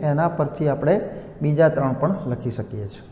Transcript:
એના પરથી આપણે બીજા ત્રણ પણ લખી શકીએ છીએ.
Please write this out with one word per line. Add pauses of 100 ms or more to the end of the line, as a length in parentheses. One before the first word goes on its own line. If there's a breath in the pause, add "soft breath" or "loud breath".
(100)
એના (100)
પરથી
આપણે (460 loud breath)
બીજા
ત્રણ
પણ (160)
લખી
શકીએ
છીએ.